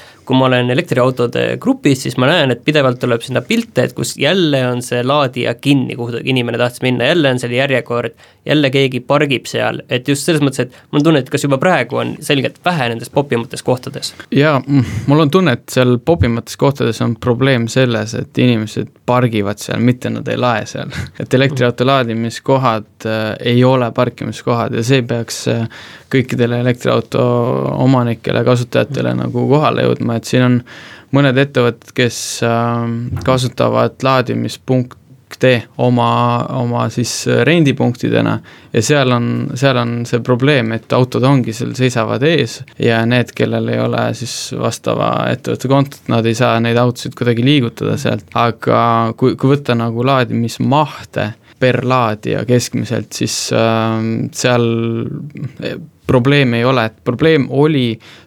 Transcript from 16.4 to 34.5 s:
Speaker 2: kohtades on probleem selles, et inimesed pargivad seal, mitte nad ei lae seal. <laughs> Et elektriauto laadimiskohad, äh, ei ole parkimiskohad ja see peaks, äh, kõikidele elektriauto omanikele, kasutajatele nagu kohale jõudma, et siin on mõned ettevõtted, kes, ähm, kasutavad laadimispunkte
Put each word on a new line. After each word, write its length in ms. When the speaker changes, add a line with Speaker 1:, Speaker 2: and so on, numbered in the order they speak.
Speaker 2:
kohtades 460
on 140
probleem 520
selles, 460
et 240
inimesed 500
pargivad 560
seal, 200
mitte 300
nad 180
ei 120
lae 260
seal. 220
<laughs> 140
Et 140
elektriauto 520
laadimiskohad, 1000
äh, 340
ei 240
ole 280
parkimiskohad 840
ja 100
see 180
peaks, 360
äh, 160
kõikidele 520
elektriauto 640
omanikele, 720
kasutajatele 680
nagu 340
kohale 380
jõudma, 300
et 80
siin 200
on 140
mõned 260
ettevõtted, 560
kes, 240
ähm, 540
kasutavad 840
laadimispunkte 1600